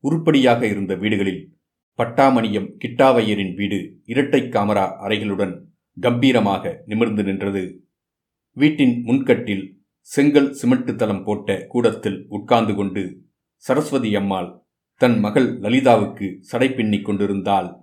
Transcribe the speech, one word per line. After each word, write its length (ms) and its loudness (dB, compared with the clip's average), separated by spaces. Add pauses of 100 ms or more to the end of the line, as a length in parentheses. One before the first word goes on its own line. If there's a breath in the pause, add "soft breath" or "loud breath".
உருப்படியாக 640 4
இருந்த 280 -2
வீடுகளில் 640 -4 (380)
பட்டாமணியம் 800 0
கிட்டாவையரின் 760 2
வீடு 500 -6
இரட்டை 360 0
காமரா 600 0
அறைகளுடன் 640 -4 (360)
கம்பீரமாக 880 0
நிமிர்ந்து 360 -2
நின்றது. 680 -6 (640)
வீட்டின் 540 2
முன்கட்டில் 720 0 (260)
செங்கல் 520 2
சிமெண்ட் 460 -2
தளம் 260 -2
போட்ட 420 -4
கூடத்தில் 600 -2
உட்கார்ந்து 460 0
கொண்டு 500 -6 (320)
சரஸ்வதி 580 -2
அம்மாள் 480 -4 (320)
தன் 240 2
மகள் 420 0
லலிதாவுக்கு 760 2
சடை 340 -2
பின்னிக் 320 -2
கொண்டிருந்தாள். 800 -2